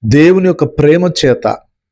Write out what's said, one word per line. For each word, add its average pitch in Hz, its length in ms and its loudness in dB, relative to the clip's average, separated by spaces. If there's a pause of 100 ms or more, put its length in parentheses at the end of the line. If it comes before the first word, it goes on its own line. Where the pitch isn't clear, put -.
దేవుని 175 420 2
యొక్క 165 160 -2
ప్రేమ 160 460 0 (160)
చేత, 113 300 -2 (360)